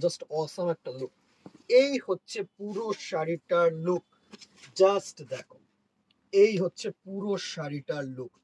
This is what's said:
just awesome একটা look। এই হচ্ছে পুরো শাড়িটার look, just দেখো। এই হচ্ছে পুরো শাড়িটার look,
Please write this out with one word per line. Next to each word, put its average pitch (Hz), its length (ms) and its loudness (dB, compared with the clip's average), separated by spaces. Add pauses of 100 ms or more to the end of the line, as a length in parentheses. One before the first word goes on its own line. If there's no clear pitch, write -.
just - 160 -2 (180)
awesome 170 380 -4
একটা - 240 -12
look। 131 120 -10 (720)
এই 277 100 0 (140)
হচ্ছে - 320 -4 (180)
পুরো 208 280 -8 (240)
শাড়িটার 170 600 0 (180)
look, 175 180 0 (720)
just 196 380 4 (180)
দেখো। - 240 -14 (840)
এই 220 200 8
হচ্ছে - 240 -4 (180)
পুরো 196 280 -6 (200)
শাড়িটার 147 520 -6 (120)
look, 127 160 -10 (120)